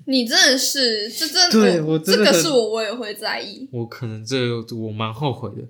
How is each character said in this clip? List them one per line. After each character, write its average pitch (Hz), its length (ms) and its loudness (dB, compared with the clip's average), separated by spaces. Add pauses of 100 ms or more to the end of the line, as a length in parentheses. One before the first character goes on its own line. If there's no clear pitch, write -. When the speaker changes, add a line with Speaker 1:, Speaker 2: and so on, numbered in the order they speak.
Speaker 1:
你 262 220 0
真 311 240 4
的 262 60 2
是， 233 520 0
这 320 180 -6
真 349 220 2
的， - 20 0
Speaker 2:
对， 190 300 6
我 156 160 0
真 190 220 2
的 214 60 6
很 196 80 6
Speaker 1:
这 180 40 6
个 165 60 4
是 330 60 0
我， 233 240 2
我 220 100 -2
也 208 100 -4
会 214 220 -8
在 208 260 -6
意。 226 300 -14
Speaker 2:
我 120 160 -6
可 - 180 -12
能 110 180 -8
这， 120 380 -2 (140)
我 110 160 -6
蛮 110 220 -4
后 135 200 -2
悔 110 160 -8
的。 117 200 -12